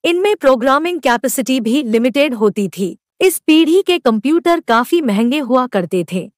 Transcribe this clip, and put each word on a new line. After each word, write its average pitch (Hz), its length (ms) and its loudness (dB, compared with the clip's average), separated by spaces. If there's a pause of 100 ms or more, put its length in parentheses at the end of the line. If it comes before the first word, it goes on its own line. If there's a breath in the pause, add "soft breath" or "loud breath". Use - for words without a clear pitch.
इनमें 359 300 0
प्रोग्रामिंग 269 640 0
कैपेसिटी 254 600 -2
भी 240 240 0
लिमिटेड 247 500 0
होती 208 360 -2
थी। 180 280 -6 (240)
इस 359 260 2
पीढ़ी 320 340 4
के 359 180 -2
कंप्यूटर 311 600 0
काफी 247 420 0
महंगे 240 380 0
हुआ 254 280 0
करते 180 440 -2
थे, 180 260 -8